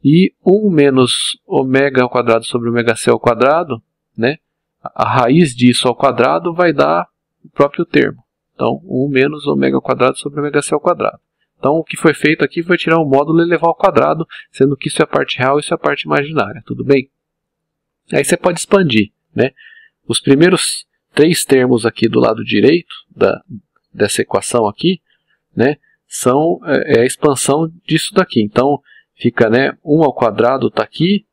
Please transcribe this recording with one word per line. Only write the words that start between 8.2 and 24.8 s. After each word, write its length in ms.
Então, 300
um 240
menos 360
ômega 300
ao 60
quadrado 360
sobre 220
ômega 220
C 120
ao 60
quadrado. 400
Então, 180
o 80
que 140
foi 160
feito 300
aqui 180
foi 160
tirar 200
o 80
módulo 340
e 40
elevar 260
ao 60
quadrado, 520
sendo 260
que 120
isso 120
é 40
a 20
parte 320
real 180
e 40
isso 120
é 20
a 20
parte 260
imaginária, 640
tudo 180
bem? 260
Aí 120
você 120
pode 240
expandir, 520
né? 180
Os 140
primeiros 680
três 320
termos 400
aqui 240
do 100
lado 240
direito 500
da, 280
dessa 280
equação 460
aqui, 340